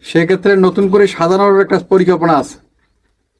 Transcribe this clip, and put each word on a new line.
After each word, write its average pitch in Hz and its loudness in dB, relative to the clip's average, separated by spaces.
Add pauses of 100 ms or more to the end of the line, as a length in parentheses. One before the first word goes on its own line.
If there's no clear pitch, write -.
সেক্ষেত্রে 185 0
নতুন 185 0
করে 202 2
সাজানোর 196 0
একটা 190 -2
পরিকল্পনা 175 0
আছে। 139 -4 (800)